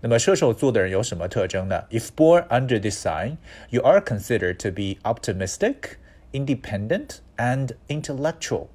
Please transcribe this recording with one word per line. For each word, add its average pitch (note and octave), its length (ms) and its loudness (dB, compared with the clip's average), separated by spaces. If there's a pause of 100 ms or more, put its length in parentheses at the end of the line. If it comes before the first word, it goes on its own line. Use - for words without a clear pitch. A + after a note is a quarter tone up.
那 A#2+ 80 -4
么 A#2 100 4
射 F#3+ 160 6
手 B2+ 200 4
座 C3+ 180 2
的 G#2 100 4
人 F#2 80 0
有 F#2+ 120 0
什 - 140 -6
么 E2+ 120 -4
特 F#2+ 180 0
征 F#2+ 220 -4
呢？ F2+ 220 -2
If A2+ 260 -4
born E3+ 320 6
under B2+ 320 2
this G2+ 260 -4
sign, F#2 300 -4 (340)
you A#2+ 120 0
are F3 180 6
considered G2 580 -2
to G#2 120 -4
be G2 320 -4
optimistic, A2 960 -4 (360)
independent, C3+ 880 -4 (160)
and B2+ 380 -2 (140)
intellectual. D3 880 -4